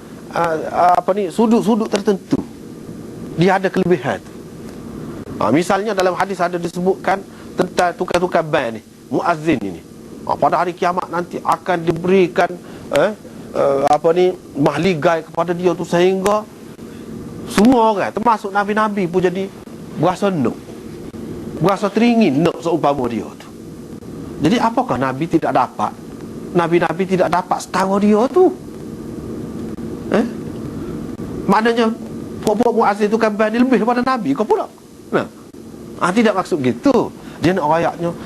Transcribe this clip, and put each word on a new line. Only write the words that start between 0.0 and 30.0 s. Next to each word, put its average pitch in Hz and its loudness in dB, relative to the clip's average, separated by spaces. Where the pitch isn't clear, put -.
uh, 165 0
uh, 175 4
apa - 2
ni, 196 0
sudut-sudut 214 2
tertentu, 202 0
dia 185 4
ada 190 0
kelebihan. 175 0
Ha, 104 2
misalnya 196 2
dalam 185 2
hadis 185 -2
ada 180 0
disebutkan 180 0
tentang 180 2
tukar-tukar 175 0
ban 127 0
ni, - -20
muazzin 156 0
ini. 92 -6
Ha, - -2
pada 156 2
hari 180 -2
kiamat 175 -2
nanti 175 -4
akan 165 0
diberikan, 175 2
eh, 175 4
eh, 139 2
apa 151 2
ni, 180 4
mahligai 156 2
kepada 170 -2
dia 175 2
tu 175 -6
sehingga 190 2
semua 220 6
orang, 170 0
termasuk 208 0
Nabi-Nabi 208 0
pun 185 2
jadi 190 0
berasa 180 2
nak, 135 0
berasa 190 2
teringin 220 4
nak 170 2
seumpama 147 2
dia 98 -4
tu. - -18
Jadi 226 4
apakah 233 0
Nabi 135 -2
tidak 151 2
dapat? - 0
Nabi-Nabi 170 2
tidak 180 2
dapat - 0
setara 190 0
dia 208 4
tu. 359 6